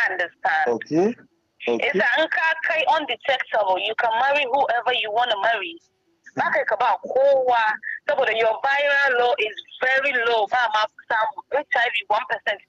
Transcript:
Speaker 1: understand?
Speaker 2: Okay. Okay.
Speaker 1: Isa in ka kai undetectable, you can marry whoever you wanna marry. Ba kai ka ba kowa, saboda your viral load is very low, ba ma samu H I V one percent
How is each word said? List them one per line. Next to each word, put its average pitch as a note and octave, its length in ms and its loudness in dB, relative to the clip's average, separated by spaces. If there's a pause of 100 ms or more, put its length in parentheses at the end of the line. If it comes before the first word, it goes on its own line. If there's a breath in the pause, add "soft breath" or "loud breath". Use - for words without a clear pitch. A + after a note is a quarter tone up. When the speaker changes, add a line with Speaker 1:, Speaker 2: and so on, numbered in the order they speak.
Speaker 1:
understand? E3+ 580 -2
Speaker 2:
Okay. D#3+ 460 0 (540)
Okay. A#2 180 -2
Speaker 1:
Isa G3+ 200 0 (120)
in D#4 120 0
ka E4 160 -2 (200)
kai D#4+ 180 0 (140)
undetectable, A#3 800 -2
you G#3 180 -4
can A#3 220 0
marry C#4 280 2
whoever A#3+ 480 0
you A3 180 -4
wanna A#3 260 0
marry. F#3+ 400 -2 (580)
Ba E4+ 160 0
kai D4+ 140 0
ka A#3 100 -2
ba A3+ 240 2
kowa, B3+ 640 2 (380 loud breath)
saboda C4 340 0
your A3 240 2
viral C#4 580 2
load A#3+ 200 2
is G#3+ 180 -4 (220)
very C4+ 360 0 (120)
low, A#3 220 2
ba B3 220 0
ma G#3+ 140 0 (200)
samu A3 460 -2
H C#4+ 220 -2
I A#3+ 180 2
V - 160 -6
one G#3+ 220 0
percent G#3+ 420 -4